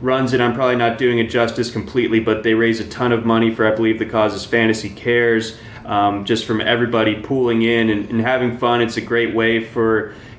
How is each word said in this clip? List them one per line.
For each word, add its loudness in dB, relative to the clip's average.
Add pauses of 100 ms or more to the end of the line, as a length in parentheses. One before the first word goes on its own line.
runs 0
it. 2
I'm 2
probably 2
not 0
doing 2
it 2
justice 0
completely, 0
but 0
they 2
raise 2
a -8
ton -2
of 0
money 2
for, 0
I 2
believe, 0
the -2
cause 0
is -8
Fantasy 0
Cares, 0 (280)
um, 0
just 0
from -2
everybody 0
pooling 0
in 2
and, -2
and 0
having 0
fun. 0
It's -2
a -4
great 0
way 2
for, 0 (240)